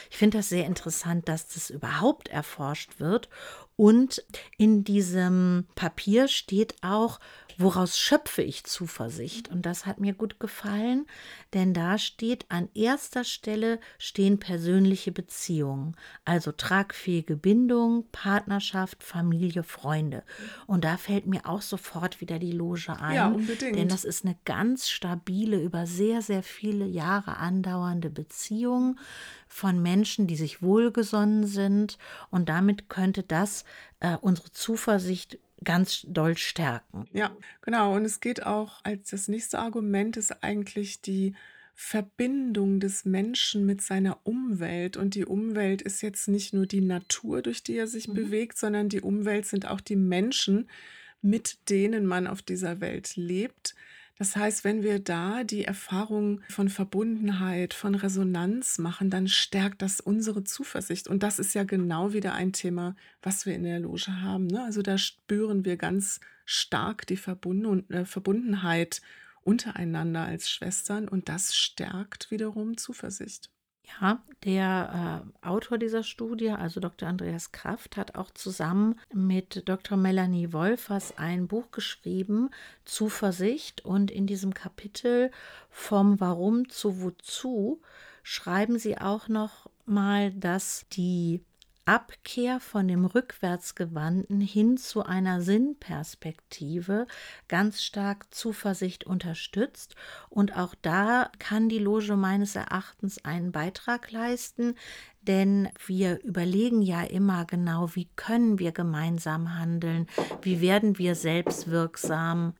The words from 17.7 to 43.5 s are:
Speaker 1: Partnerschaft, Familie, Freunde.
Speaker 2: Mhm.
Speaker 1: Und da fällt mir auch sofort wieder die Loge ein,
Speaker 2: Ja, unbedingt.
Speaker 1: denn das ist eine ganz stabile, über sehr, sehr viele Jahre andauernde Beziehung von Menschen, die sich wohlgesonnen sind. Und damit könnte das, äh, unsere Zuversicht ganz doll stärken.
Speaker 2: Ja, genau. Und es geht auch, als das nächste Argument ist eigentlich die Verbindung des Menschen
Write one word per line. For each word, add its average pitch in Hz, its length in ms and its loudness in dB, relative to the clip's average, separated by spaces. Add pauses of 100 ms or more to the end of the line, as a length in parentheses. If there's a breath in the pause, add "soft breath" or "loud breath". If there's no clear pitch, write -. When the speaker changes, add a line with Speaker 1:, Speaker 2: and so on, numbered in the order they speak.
Speaker 1:
Partnerschaft, 202 920 -2
Familie, 170 600 0
Freunde. 156 600 -2 (140 loud breath)
Speaker 2:
Mhm. 208 80 -14 (220 loud breath)
Speaker 1:
Und 180 160 2
da 165 140 0
fällt 202 300 -2
mir 190 180 0
auch 180 160 -4
sofort - 580 -6
wieder 165 200 -6
die 175 120 -4
Loge 170 480 -4
ein, 151 160 -2
Speaker 2:
Ja, 175 140 6
unbedingt. 226 460 0
Speaker 1:
denn 170 120 4
das 185 160 0
ist - 220 -4
eine 180 180 0
ganz 214 460 0
stabile, 185 720 0
über 170 260 -2
sehr, 214 340 2
sehr 196 220 0
viele 208 420 -2
Jahre 185 520 -2
andauernde 180 720 0
Beziehung 247 880 0 (480 loud breath)
von 180 340 2
Menschen, 190 460 4
die 170 80 0
sich 151 260 -4
wohlgesonnen 214 840 4
sind. 202 500 2 (340 loud breath)
Und 175 180 2
damit 196 400 2
könnte 190 340 0
das, 175 400 0 (380 loud breath)
äh, 170 180 0
unsere 180 320 2
Zuversicht 190 880 -2 (240)
ganz 180 440 2
doll 160 300 2
stärken. 120 720 -4
Speaker 2:
Ja, 208 240 -2 (260 loud breath)
genau. 208 340 2
Und 214 100 2
es 214 140 -4
geht - 260 -4
auch, 214 380 -2
als 202 280 -6
das 196 160 -6
nächste 214 320 -4
Argument 220 580 0
ist - 260 -4
eigentlich 208 580 -4
die 190 340 0 (380 loud breath)
Verbindung 214 1080 0
des 196 260 -2
Menschen 202 600 0